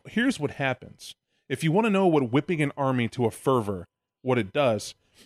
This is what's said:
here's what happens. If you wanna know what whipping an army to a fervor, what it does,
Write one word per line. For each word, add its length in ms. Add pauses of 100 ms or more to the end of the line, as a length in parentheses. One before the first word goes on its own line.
here's 320
what 120
happens. 640 (360)
If 140
you 80
wanna 200
know 160
what 240
whipping 300
an 160
army 320
to 160
a 60
fervor, 560 (360)
what 160
it 140
does, 420 (300)